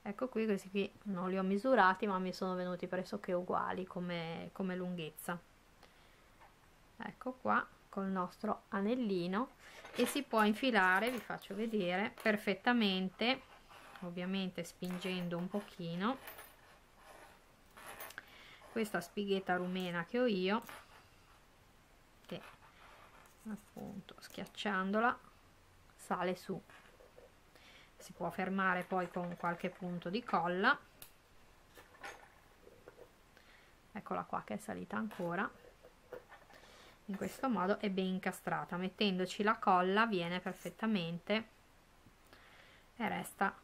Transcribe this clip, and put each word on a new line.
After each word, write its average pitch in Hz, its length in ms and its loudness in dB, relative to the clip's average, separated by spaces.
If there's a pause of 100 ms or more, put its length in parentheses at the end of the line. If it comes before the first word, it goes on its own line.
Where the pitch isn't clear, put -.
Ecco 214 260 -4
qui, 220 180 0
questi 196 240 0
qui 196 200 2 (140)
non 185 260 -2
li 185 80 2
ho 190 60 2
misurati, 202 640 6
ma 185 120 2
mi 185 140 -2
sono 185 220 -2
venuti 180 320 -2
pressoché 185 460 -4
uguali 180 520 0
come, 175 680 -4
come 185 220 -2
lunghezza. 175 640 -6 (1600)
Ecco - 440 -8
qua, 214 240 4 (240)
col 196 180 -4
nostro 190 640 -2
anellino, 202 840 0 (440)
e 240 100 4
si 285 180 -2
può 220 200 4
infilare, 208 680 6
vi 254 100 -2
faccio - 360 -8
vedere, 208 680 0
perfettamente, 214 1200 2 (600)
ovviamente 185 600 -4
spingendo 180 760 -4
un 180 100 -2
pochino, 196 720 -2 (2500)
questa 214 300 0
spighetta 196 540 0
rumena 180 500 -2
che 240 140 -2
ho 254 60 6
io, 202 360 4 (1600)
che - 160 -10 (1080)
appunto 208 680 -12
schiacciandola 202 1160 -2 (720)
sale 180 300 2
su. - 220 -6 (1400)
Si - 160 -18
può 175 160 -4
fermare 185 540 2
poi 180 260 0
con 175 280 -4
qualche 175 320 -2
punto 175 400 -6
di 240 140 -2
colla. 185 540 2 (3250)
Eccola 190 320 -4
qua - 220 -4
che 220 80 -6
è 208 40 -4
salita 185 380 -6
ancora. 196 540 -2 (1600)
In 196 120 -6
questo 208 320 -4
modo 196 300 2
è 208 100 0
ben 190 160 0
incastrata, 180 720 -2
mettendoci 185 680 0
la 220 140 4
colla 190 480 6
viene 180 340 0
perfettamente 185 1080 -2 (1500)
e 226 140 -2
resta 180 540 0